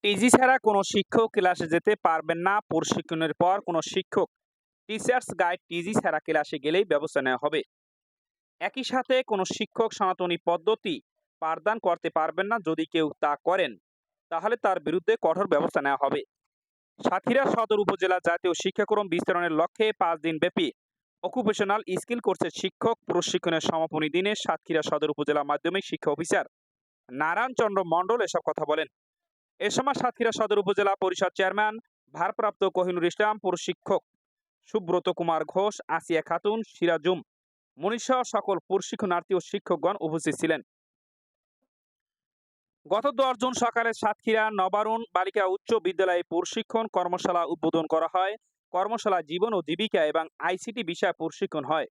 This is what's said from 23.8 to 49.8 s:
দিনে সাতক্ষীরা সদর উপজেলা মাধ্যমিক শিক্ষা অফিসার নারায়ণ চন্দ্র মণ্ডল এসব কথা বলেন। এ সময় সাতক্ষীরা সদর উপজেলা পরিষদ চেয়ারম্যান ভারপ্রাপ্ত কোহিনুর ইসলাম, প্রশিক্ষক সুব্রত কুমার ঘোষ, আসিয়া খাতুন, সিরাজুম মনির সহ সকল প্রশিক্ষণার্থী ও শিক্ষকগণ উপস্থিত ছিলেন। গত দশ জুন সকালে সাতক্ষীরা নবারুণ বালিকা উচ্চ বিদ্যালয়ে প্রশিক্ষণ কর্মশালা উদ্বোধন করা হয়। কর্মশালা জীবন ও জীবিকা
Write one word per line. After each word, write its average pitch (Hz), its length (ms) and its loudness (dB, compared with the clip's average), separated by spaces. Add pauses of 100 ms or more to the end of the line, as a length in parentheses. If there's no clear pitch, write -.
দিনে 190 160 0 (120)
সাতক্ষীরা 160 460 -2
সদর 151 240 0
উপজেলা 147 360 0
মাধ্যমিক 170 400 -2
শিক্ষা 156 240 -2
অফিসার 165 320 0 (720)
নারায়ণ 196 400 0
চন্দ্র 202 200 2 (120)
মণ্ডল 185 260 0 (100)
এসব - 220 -4
কথা 151 220 -4
বলেন। 156 160 -2 (800)
এ - 100 0
সময় 262 240 0
সাতক্ষীরা 233 380 0
সদর 208 260 0
উপজেলা 196 280 2 (120)
পরিষদ 185 340 0
চেয়ারম্যান 208 360 0 (400)
ভারপ্রাপ্ত 202 480 -2 (140)
কোহিনুর 180 340 0
ইসলাম, 214 240 0 (100)
প্রশিক্ষক 180 580 -2 (680)
সুব্রত 180 360 -2 (120)
কুমার 165 240 0 (120)
ঘোষ, 202 200 2 (220)
আসিয়া 160 320 0
খাতুন, 208 300 -2 (160)
সিরাজুম 170 440 2 (600)
মনির 208 300 -4
সহ 254 120 4 (140)
সকল 196 220 2 (120)
প্রশিক্ষণার্থী 190 720 0
ও - 20 2 (100)
শিক্ষকগণ 175 460 0 (100)
উপস্থিত 156 340 -2
ছিলেন। 160 200 2 (2250)
গত 208 200 0 (140)
দশ 262 220 2
জুন 254 100 0 (100)
সকালে 233 280 2 (100)
সাতক্ষীরা 220 440 0 (160)
নবারুণ 214 400 0 (160)
বালিকা 190 280 2 (100)
উচ্চ - 160 -8 (160)
বিদ্যালয়ে 180 460 2
প্রশিক্ষণ 180 520 -2 (120)
কর্মশালা 180 460 0 (100)
উদ্বোধন 165 420 0
করা 160 200 2
হয়। 190 200 0 (400)
কর্মশালা 202 460 0 (100)
জীবন 185 280 0
ও - 100 2
জীবিকা 180 320 0 (100)